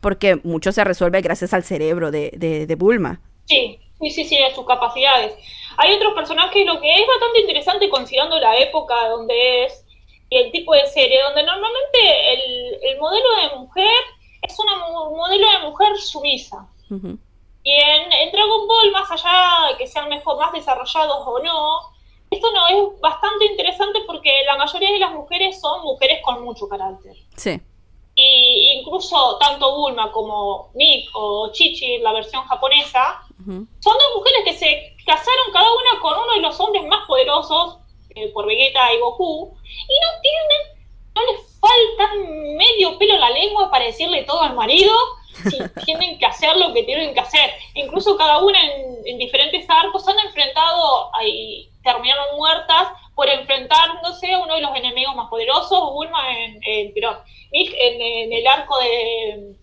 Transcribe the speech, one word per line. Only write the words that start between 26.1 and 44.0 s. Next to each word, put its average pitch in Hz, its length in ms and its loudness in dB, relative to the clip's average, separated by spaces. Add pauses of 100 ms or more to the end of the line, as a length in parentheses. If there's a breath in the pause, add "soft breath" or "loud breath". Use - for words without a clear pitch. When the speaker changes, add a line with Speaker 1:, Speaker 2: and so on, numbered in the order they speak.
Speaker 2:
con 240 180 -4
mucho 220 260 -10
carácter. 190 460 -10 (220)
Speaker 1:
Sí. 175 240 -6 (540)
Speaker 2:
Y 254 640 4
incluso 294 600 0
tanto 285 360 2
Bulma 247 380 -4
como 208 640 -6
Nick 269 400 2
o 214 380 -4
Chichi, 247 460 -2
la 226 140 0
versión 220 320 -6
japonesa, 269 760 -2 (200)
Speaker 1:
Ujú. 190 260 -12 (140)
Speaker 2:
son 427 180 2
dos 571 180 4
mujeres 453 280 2
que 339 100 -2
se - 420 -2 (100)
casaron 466 460 0
cada 415 200 4
una 494 280 0
con 427 180 -2
uno 466 160 -2
de 403 60 2
los - 200 -4
hombres 392 260 0
más 403 200 -2
poderosos, 311 720 0 (360)
eh, 214 200 -8
por 202 120 -4
Vegeta 247 460 2
y 233 80 2
Goku, 311 640 -4
y - 300 -6 (100)
no 659 160 -4
tienen, 605 640 -2 (280)
no - 80 -2 (100)
les - 260 -12
faltan 403 960 2
medio 381 420 2
pelo 403 160 4
en 370 60 2
la 240 100 4
lengua 392 400 0
para 247 160 2
decirle 302 380 -4